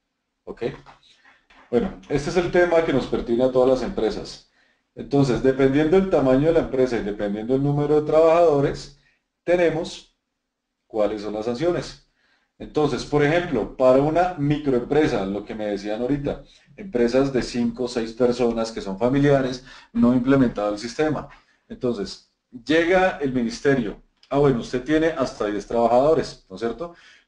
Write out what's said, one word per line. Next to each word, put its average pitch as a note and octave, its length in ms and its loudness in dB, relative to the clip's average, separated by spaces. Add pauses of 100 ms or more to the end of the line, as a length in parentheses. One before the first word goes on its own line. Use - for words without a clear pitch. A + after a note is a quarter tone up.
(440)
¿Ok? - 200 -12 (1080)
Bueno, - 400 -2
este C#3+ 220 -2
es D#3+ 40 -2
el F3 160 0
tema F3 320 4
que E3 80 -2
nos C3 140 0
pertiene A#2 400 0
a C3 60 2
todas B2+ 180 4
las B2+ 120 2
empresas. G2+ 680 -6 (420)
Entonces, B2 480 0
dependiendo C3+ 560 4
del F#3+ 120 2
tamaño C3+ 380 2
de E3 60 2
la D#3+ 60 4
empresa B2+ 380 0
y G2 60 -4
dependiendo G#2 500 -4
del C3+ 100 0
número D3 380 0
de D3+ 40 -4
trabajadores, D#3 920 2 (460)
tenemos F3 720 -2 (680)
cuáles G#2+ 360 -2
son G#2 120 -8
las G#2+ 120 -6
sanciones. C#3+ 640 -4 (480)
Entonces, B2 460 -2
por D3 180 0
ejemplo, D3+ 540 -2
para C3 240 6
una E3+ 360 0
microempresa, C#3+ 880 0
lo G2+ 200 -6
que A2+ 100 -12
me G#2+ 120 -6
decían G#2 340 -4
ahorita, C3+ 420 -4 (320)
empresas A#2+ 560 0
de B2+ 100 0
cinco A#2+ 440 -4
o - 20 -4
seis A2+ 240 -4
personas A#2 600 0
que G#2+ 80 -8
son F#2+ 180 -8
familiares, C3 640 2 (300)
no A#2+ 200 4
implementado A#2+ 600 2
el G#2 40 -8
sistema. A#2+ 520 -4 (400)
Entonces, G#2 640 -6 (180)
llega E3+ 680 2
el C#3 140 -4
ministerio, A#2 720 -2 (260)
"Ah, C3+ 100 0
bueno, C#3 200 4
usted B2 240 -6
tiene D#3 240 0
hasta C3 380 -4
diez G#2 200 -4
trabajadores, A#2+ 840 0
¿no F#2+ 60 -16
es F#2+ 40 -14
cierto? A#2 340 -8 (340)